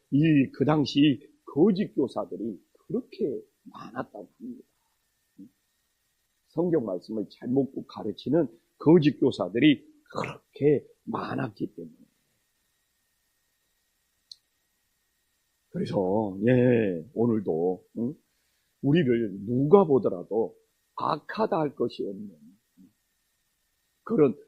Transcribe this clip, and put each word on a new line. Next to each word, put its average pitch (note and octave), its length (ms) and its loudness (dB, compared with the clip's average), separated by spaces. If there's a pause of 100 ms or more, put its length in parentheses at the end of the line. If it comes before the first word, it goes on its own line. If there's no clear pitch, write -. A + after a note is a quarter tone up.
(100)
이, C#3+ 420 4
그 - 120 -2
당시 C#3+ 600 2 (180)
거짓 F3+ 500 2
교사들이 G#2+ 680 -6 (260)
그렇게 D#3+ 540 -6 (220)
많았다고 - 640 -14 (100)
합니다. B2 260 -16 (1800)
성경 D#3+ 360 0
말씀을 G2+ 460 -6
잘못 B2 420 -2 (140)
가르치는 B2 640 -4 (280)
거짓 D3 420 4
교사들이 A#2 720 2 (220)
그렇게 - 760 -2 (180)
많았기 - 720 -8
때문에. - 220 -18 (3750)
그래서, G2+ 640 -2 (100)
예, A#2 680 2
오늘도, F#2 720 -2 (120)
응? A#2+ 160 -6 (680)
우리를 A#2+ 640 0
누가 D3 380 4
보더라도 G#2+ 720 0 (420)
악하다 D#3+ 600 -4
할 D3 160 -2
것이 - 300 -6
없는 G2+ 320 -12 (1700)
그런 D3 320 2 (120)